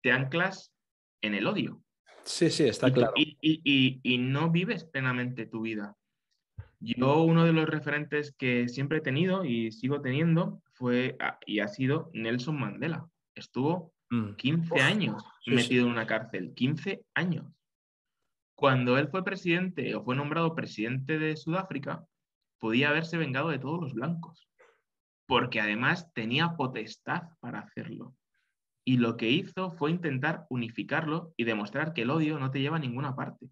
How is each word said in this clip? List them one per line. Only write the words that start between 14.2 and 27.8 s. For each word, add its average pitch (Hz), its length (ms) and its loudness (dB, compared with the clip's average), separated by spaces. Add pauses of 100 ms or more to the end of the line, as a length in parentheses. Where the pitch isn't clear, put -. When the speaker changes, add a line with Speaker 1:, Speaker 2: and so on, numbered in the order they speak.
Speaker 1:
quince 160 400 0
Speaker 2:
Uf. 135 60 4
Speaker 1:
años 160 420 2 (200)
Speaker 2:
Sí, 120 60 -6
sí. 120 60 6
Speaker 1:
metido 123 320 4
en 120 60 2
una 113 120 0
cárcel, 98 500 -4
quince 143 480 -2 (120)
años. 170 360 -2 (1040)
Cuando 127 440 4
él 151 100 2
fue 185 160 -2
presidente 175 680 -2
o 104 80 -6
fue 127 120 -2
nombrado 156 380 0
presidente 135 640 -2
de 156 180 0
Sudáfrica, 156 680 -6 (540)
podía 120 300 2
haberse 160 280 0
vengado 147 320 0
de 139 80 -2
todos 151 240 -4
los 127 140 -6
blancos, 165 520 -6 (800)
porque 120 320 2
además 120 540 0
tenía 139 420 0
potestad 127 680 -6 (160)
para 117 220 -10
hacerlo. - 540 -14 (680)